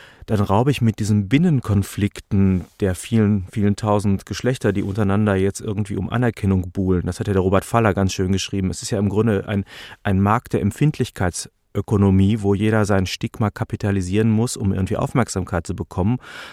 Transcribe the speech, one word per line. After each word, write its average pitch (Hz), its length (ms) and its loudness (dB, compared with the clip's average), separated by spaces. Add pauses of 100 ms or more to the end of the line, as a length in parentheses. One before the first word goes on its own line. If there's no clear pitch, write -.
(280)
dann 107 120 0
raube 104 300 2
ich 127 100 0
mit 113 200 2
diesen 104 280 0
Binnenkonflikten 101 1400 0 (160)
der 95 120 2
vielen, 104 580 0
vielen 101 240 0
tausend 104 520 0
Geschlechter, 113 460 -2
die 98 100 -2
untereinander 101 500 0
jetzt 95 260 0
irgendwie 104 360 -6
um 95 160 -4
Anerkennung 98 580 0
buhlen. 92 380 0
Das 90 120 -4
hat - 80 -6
ja 104 60 0
der 95 80 4
Robert 95 240 2
Faller 113 300 2
ganz 95 180 0
schön 95 180 -2
geschrieben. 95 380 -2
Es - 140 -8
ist - 80 -10
ja 120 80 0
im 101 100 2
Grunde 104 380 0
ein, 101 180 -2 (380)
ein 95 180 2
Markt 104 320 2
der 120 100 0
Empfindlichkeits- 104 880 -2 (260)
Ökonomie, 98 680 4
wo 101 140 2
jeder 107 300 2
sein 95 200 2
Stigma - 460 -4
kapitalisieren 101 800 -2
muss, 110 260 0
um 95 160 0
irgendwie 95 240 -2
Aufmerksamkeit - 680 -2
zu 92 80 -6
bekommen, 98 420 -2 (360)